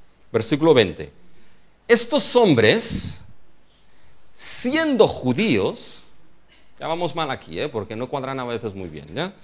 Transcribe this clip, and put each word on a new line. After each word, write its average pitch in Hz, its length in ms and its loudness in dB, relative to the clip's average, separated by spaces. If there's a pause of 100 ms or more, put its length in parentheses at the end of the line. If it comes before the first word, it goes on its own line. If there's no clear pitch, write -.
(320)
Versículo 151 420 4
veinte. 87 380 4 (760)
Estos 233 480 4
hombres, 165 880 4 (1120)
siendo 262 720 2
judíos, 127 960 0 (760)
ya 139 80 -8
vamos 165 280 -4
mal 156 160 -2
aquí, 92 280 -8
¿eh? 143 100 -4
Porque 107 260 -6
no 123 140 -6
cuadran 135 300 -6
a 123 60 -6
veces 113 280 -6
muy 92 160 -10
bien, 76 240 -14
¿ya? 175 200 -6 (100)